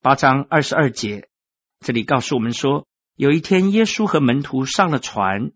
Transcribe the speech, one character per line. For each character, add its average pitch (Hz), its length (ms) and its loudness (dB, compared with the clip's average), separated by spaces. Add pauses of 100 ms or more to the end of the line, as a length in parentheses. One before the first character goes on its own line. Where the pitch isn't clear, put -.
八 135 140 4
章 139 340 2
二 156 140 2
十 - 120 -4
二 143 160 2
节， 104 380 -8 (520)
这 - 120 -6
里 117 120 0
告 135 160 0
诉 - 140 -4
我 123 60 0
们 117 140 -2
说， 143 340 -2 (260)
有 139 160 0
一 160 100 2
天 190 320 2
耶 220 120 4
稣 214 220 -2
和 165 140 2
门 135 220 2
徒 131 220 -4
上 180 260 0
了 139 100 0
船 101 560 -4